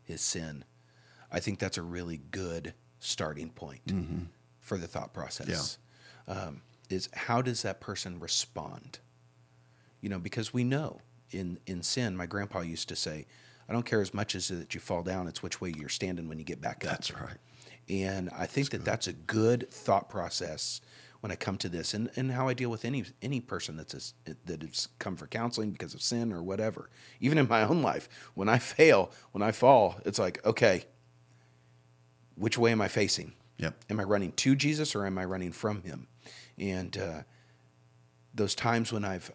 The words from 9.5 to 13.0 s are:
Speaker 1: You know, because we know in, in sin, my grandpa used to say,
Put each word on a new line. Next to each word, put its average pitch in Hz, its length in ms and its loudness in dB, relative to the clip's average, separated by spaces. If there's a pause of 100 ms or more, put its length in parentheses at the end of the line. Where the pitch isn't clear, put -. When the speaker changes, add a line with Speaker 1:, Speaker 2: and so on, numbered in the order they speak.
Speaker 1:
You 104 80 -6
know, 95 100 -4
because 101 360 -4
we 123 100 2
know 131 360 -2 (300)
in, 87 360 -4
in 90 160 -4
sin, 107 340 0
my 87 100 -4
grandpa 101 340 -4
used 82 280 -4
to 80 80 -8
say, 76 300 -4 (420)